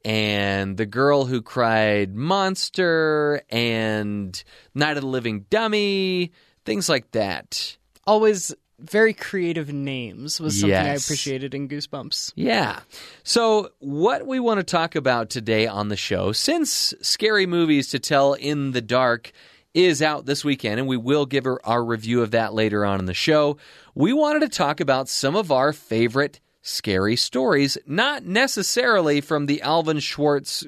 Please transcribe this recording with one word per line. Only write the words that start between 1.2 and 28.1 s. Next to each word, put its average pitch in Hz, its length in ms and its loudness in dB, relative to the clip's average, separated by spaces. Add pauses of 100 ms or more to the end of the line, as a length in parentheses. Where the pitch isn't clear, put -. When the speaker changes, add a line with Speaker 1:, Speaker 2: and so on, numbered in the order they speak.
Speaker 1:
Who 123 180 -2
Cried 107 720 2
Monster 160 1400 0
and 107 920 -2 (300)
Night 147 240 -2
of 139 60 -4
the 135 40 -4
Living 117 440 -2
Dummy, 196 800 0 (340)
things 202 240 -2
like 135 220 -2
that. - 680 -4 (300)
Speaker 2:
Always 214 440 4 (280)
very 214 340 2
creative 165 580 -4
names 135 680 -6
was 107 180 -2
something 101 120 4
Speaker 1:
Yes. 95 160 2
Speaker 2:
I 143 180 -2
appreciated 135 480 -4
in 139 160 -6
Goosebumps. - 680 -8
Speaker 1:
Yeah. 185 440 0 (440)
So 220 540 2
what 151 480 0
we 262 140 -2
want 226 200 2
to 185 40 0
talk 165 320 -2
about 127 340 0
today 110 380 0
on 104 220 -4
the 104 80 -4
show, 95 340 -2
since - 680 0
Scary 208 460 0
Movies 165 440 2
to 139 100 -2
Tell 139 340 4
in 139 380 -2
the 123 100 -2
Dark 120 520 0 (420)
is 165 260 4
out 151 240 0
this 143 180 -2
weekend, 123 360 -2
and 135 100 -2
we 127 80 0
will 135 300 0
give 127 180 -2
our, 127 180 -2
our 120 220 0
review 117 380 0
of 107 80 -2
that 110 240 0
later 104 280 0
on 98 160 0
in 92 60 -4
the 90 80 -4
show, 147 420 2 (380)
we 156 180 2
wanted 302 280 2
to 285 100 0
talk 151 300 -2
about 135 280 0
some 139 280 -2
of 196 160 0
our 135 200 4
favorite 123 680 0 (240)
scary 104 520 0
stories, 151 680 2
not 240 400 -2